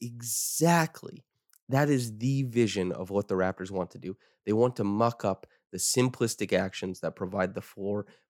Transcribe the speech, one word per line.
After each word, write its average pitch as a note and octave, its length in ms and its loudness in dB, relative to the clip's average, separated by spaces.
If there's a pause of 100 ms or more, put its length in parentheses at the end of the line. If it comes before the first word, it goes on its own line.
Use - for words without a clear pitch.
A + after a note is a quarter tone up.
exactly, A#2+ 1200 0 (460)
that C#3+ 220 4
is A#2+ 260 0
the C3+ 280 0
vision G#2 480 2
of F#2 180 -8
what G2+ 180 -2
the G2 60 -2
Raptors F#2 360 -2
want F#2 200 -4
to - 80 -18
do. F#2 180 -10 (300)
They G2+ 80 2
want B2 220 4
to G#2+ 80 0
muck A2 380 2
up F#2+ 240 -2 (240)
the F#2 80 -8
simplistic A2 760 0
actions F#2 460 -2
that E2 160 -4
provide F#2+ 380 -2
the G2+ 60 -8
floor G2+ 460 -6 (240)